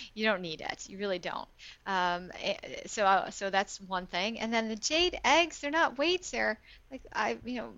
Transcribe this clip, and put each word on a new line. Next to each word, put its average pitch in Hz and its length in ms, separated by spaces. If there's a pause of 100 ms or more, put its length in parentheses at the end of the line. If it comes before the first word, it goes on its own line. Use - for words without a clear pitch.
(160)
You 214 100
don't 202 160
need 160 200
it. - 280
You 202 80
really 196 220
don't. - 280 (380)
Um, 180 460 (100)
eh, 196 160 (300)
so, 214 180
uh, 190 240
so 196 220
that's 196 280
one 185 280
thing. 202 320
And 226 120
then 226 160
the 220 80
jade 330 480
eggs, 311 360
they're 285 120
not 294 260
weights. 349 340
They're 220 280 (320)
like, 262 120 (100)
I, 214 320
you 247 120
know, 233 200